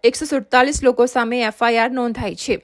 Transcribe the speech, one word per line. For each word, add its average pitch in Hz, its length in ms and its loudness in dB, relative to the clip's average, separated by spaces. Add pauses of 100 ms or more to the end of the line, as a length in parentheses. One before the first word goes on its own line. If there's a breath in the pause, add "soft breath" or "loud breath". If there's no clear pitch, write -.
એકસો 254 220 2
સુડતાલીસ 269 580 0
લોકો 247 220 4
સામે 247 340 -2
એફ 220 220 -4
આઈ 233 140 2
આર 233 140 2
નોંધાઈ 240 440 -4
છે. 220 300 -4